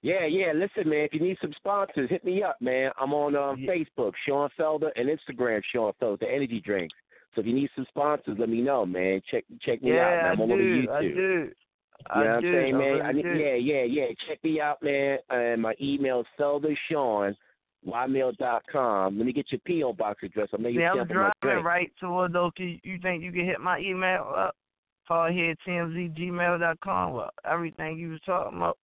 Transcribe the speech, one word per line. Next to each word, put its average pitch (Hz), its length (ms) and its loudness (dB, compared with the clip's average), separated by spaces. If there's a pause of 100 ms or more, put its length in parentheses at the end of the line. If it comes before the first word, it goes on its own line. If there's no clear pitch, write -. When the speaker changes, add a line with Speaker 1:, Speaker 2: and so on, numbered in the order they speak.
Speaker 1:
Yeah, 175 240 0
yeah. 170 280 2
Listen, 180 360 0
man, 151 200 4
if - 40 -14
you 151 60 0
need 180 200 0
some 147 160 -6
sponsors, 196 540 0
hit 180 140 -2
me 185 180 0
up, 170 180 -2
man. 131 380 0
I'm 139 160 0
on, 147 200 2
um, 139 240 -2
Speaker 2:
Yeah. 135 140 -2
Speaker 1:
Facebook, 139 400 -2 (140)
Sean 143 320 0
Felder, 156 380 0
and 123 120 0
Instagram, 123 540 0 (100)
Sean 110 280 0
Felder, 104 200 0
the 107 100 -2
energy 123 300 -2
drinks. 90 340 -2 (400)
So 113 60 0
if 101 60 0
you 117 80 2
need 139 200 0
some 131 140 -6
sponsors, 143 500 0
let 110 120 0
me 113 100 2
know, 127 240 2
man. 92 460 0
Check, 120 140 -2 (180)
check 117 200 -2
me 127 120 4
Speaker 2:
Yeah, 170 100 6
Speaker 1:
out, 175 180 4
man. 160 100 2
I'm 110 80 2
Speaker 2:
I 113 40 4
Speaker 1:
all - 80 4
over - 100 4
Speaker 2:
do, 262 240 4
Speaker 1:
YouTube. - 40 -2
Speaker 2:
I 143 120 0
do. - 60 2
Speaker 1:
You - 80 -2
know 185 360 0 (580)
Speaker 2:
I - 80 0
Speaker 1:
what 143 100 4
I'm 117 140 4
Speaker 2:
do, 175 100 2
Speaker 1:
saying, 135 220 4
Speaker 2:
I 135 40 4
Speaker 1:
man? 139 100 4
Speaker 2:
really 131 140 2
Speaker 1:
I 123 100 -2
need, 147 100 2
Speaker 2:
do. 175 120 -2
Speaker 1:
yeah, 147 200 2
yeah, 131 300 2
yeah. 131 220 0 (220)
Check 151 160 -8
me 156 160 0
out, 147 220 -2
man. 139 360 2 (120)
And 120 320 2
my 113 180 0
email 139 400 0
is 113 60 -4 (120)
feldersean 143 960 0 (520)
Y 117 200 -4
mail 131 320 0
dot 120 320 0
com. 101 480 2
Let 113 80 0
me 127 60 0
get 139 200 -4
your 127 120 -4
P 165 180 0
O 127 100 0
box 104 300 -4
address. 104 300 -4
I'll 104 80 -2
make 120 140 -2
Speaker 2:
See, 120 60 2
Speaker 1:
you 170 60 4
Speaker 2:
I'm 185 120 2
Speaker 1:
send 180 100 -2
for 170 60 -4
my 185 60 2
Speaker 2:
driving 202 140 2 (280)
Speaker 1:
drink. 165 40 -2
Speaker 2:
right 175 340 0
toward, 180 320 0
though. 175 240 2
Can 185 120 -6
you, 170 140 -8
you 185 200 -10
think 180 200 -2
you 180 100 -10
can 175 120 -2
hit 180 160 -2
my 175 180 0
email 185 580 -2
up? 190 180 0 (560)
Hardhead 165 540 2
T 180 80 -6
M 170 200 -2
Z 165 280 -6
gmail 175 400 0
dot 165 200 0
com. 180 340 -2
Well, - 160 -6 (140)
everything 160 540 -4
you 165 120 -8
was 160 140 -10
talking 180 340 -4
about. 170 260 -2